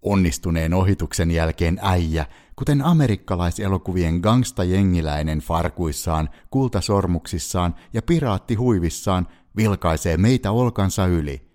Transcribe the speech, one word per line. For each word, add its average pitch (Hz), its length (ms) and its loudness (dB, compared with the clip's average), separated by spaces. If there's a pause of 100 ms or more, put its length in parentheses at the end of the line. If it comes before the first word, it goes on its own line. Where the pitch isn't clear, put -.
Onnistuneen 85 720 0
ohituksen 92 560 0
jälkeen 82 520 0
äijä, 82 440 0 (300)
kuten 139 280 0
amerikkalaiselokuvien 92 1400 0
gangstajengiläinen 90 1160 0
farkuissaan, 80 920 -2 (220)
kultasormuksissaan 92 1200 -2 (180)
ja 113 100 -4
piraattihuivissaan, 104 1300 0 (280)
vilkaisee 87 600 0
meitä 110 360 2
olkansa 107 540 0
yli. 76 480 -2